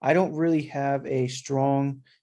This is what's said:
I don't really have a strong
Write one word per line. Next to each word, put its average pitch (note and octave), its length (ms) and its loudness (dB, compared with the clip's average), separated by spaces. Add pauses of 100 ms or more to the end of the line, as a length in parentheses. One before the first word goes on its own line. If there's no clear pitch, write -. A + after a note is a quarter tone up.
I C3+ 100 4
don't E3+ 220 2
really D#3+ 300 2
have C#3 420 -2
a C3 220 0
strong C#3 720 0 (220)